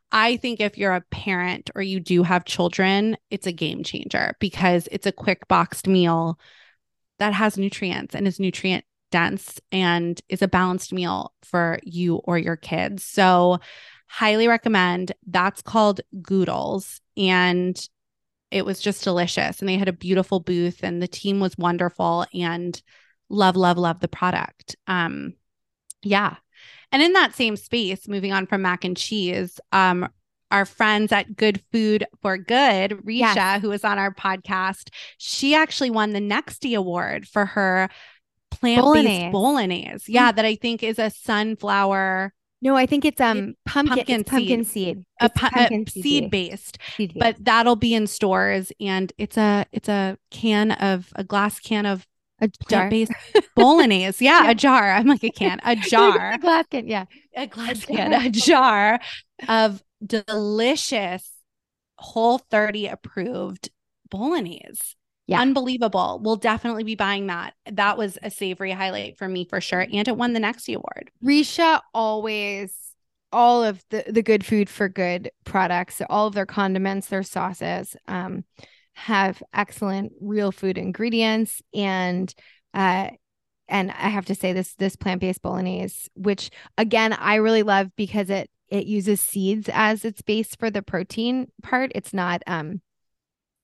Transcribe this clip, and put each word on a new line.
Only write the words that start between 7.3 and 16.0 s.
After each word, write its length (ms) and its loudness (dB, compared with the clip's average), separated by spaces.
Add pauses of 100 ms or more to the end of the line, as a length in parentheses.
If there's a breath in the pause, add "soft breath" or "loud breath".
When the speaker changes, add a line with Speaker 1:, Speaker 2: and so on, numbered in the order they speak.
Speaker 1:
has 240 0
nutrients 560 -6
and 140 -2
is 120 -4
nutrient 460 -2 (240)
dense 500 -2 (120)
and 580 0
is 140 0
a 40 2
balanced 460 0
meal 480 -6
for 400 -2
you 360 -2
or 200 -2
your 200 -4
kids. 460 -6
So 540 4 (480 loud breath)
highly 420 0
recommend. 640 2 (120)
That's 380 -2
called 380 2 (200)